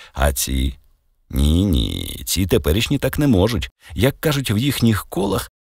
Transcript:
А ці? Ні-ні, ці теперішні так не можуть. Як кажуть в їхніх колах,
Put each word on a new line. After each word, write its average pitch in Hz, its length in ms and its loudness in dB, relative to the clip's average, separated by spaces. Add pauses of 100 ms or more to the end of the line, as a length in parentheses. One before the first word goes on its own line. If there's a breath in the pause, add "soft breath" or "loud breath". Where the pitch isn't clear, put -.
(140 loud breath)
А 71 200 0
ці? 65 420 -2 (540)
Ні-ні, 69 960 0
ці 95 200 -2
теперішні 113 520 0
так 131 220 -4
не 147 80 2
можуть. 113 420 2 (260 loud breath)
Як 127 240 0
кажуть 139 320 -2
в 101 60 2
їхніх 117 480 2
колах, - 460 -4 (100)